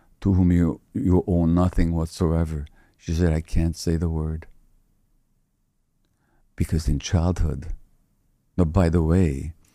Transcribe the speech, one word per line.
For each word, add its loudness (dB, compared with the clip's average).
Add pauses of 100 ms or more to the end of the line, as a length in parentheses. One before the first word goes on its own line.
(200)
to 2
whom 4
you, 2 (120)
you 0
owe 0
nothing 0
whatsoever. -2 (300)
She -8
said, 2
"I -2
can't -2
say -2
the -2
word." -6 (2000)
Because -2
in 0
childhood, -2 (880)
now, 4
by 2
the 2
way, 0 (200)